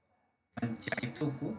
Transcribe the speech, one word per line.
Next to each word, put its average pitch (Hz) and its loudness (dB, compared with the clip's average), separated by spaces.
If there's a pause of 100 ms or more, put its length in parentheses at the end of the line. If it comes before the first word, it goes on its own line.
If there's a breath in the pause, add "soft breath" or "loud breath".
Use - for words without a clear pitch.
(560)
पंचायतों 123 0
को 147 0